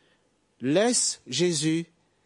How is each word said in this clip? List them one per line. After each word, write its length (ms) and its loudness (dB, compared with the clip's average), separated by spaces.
Laisse 680 0
Jésus 600 -2